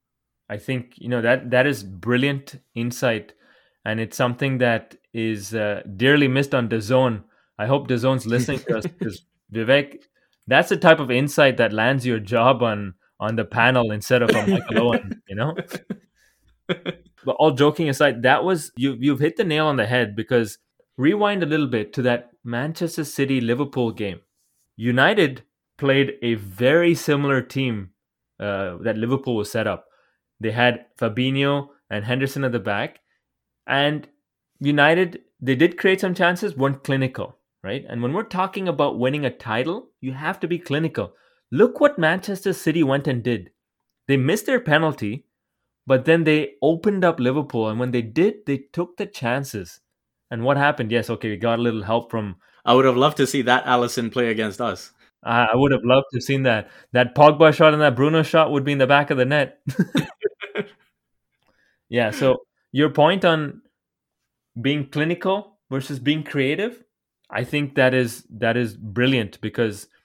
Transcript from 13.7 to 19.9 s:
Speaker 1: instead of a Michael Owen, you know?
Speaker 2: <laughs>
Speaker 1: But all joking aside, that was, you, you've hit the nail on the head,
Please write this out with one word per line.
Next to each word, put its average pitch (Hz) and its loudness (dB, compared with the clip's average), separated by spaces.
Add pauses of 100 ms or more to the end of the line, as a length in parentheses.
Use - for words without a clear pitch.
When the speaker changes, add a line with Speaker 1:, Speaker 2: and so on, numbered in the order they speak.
Speaker 1:
instead 117 0
of 117 0
a 110 2
Michael 120 0
Owen, 107 -4
you 98 -14
know? 139 -4 (1120)
Speaker 2:
<laughs> - -4 (500)
Speaker 1:
But 131 -4
all 156 4
joking 147 2
aside, 131 0
that 131 4
was, 175 -2
you, 131 -2
you've 135 0
hit 160 0
the - -2
nail 156 0
on 143 0
the 113 0
head, 113 0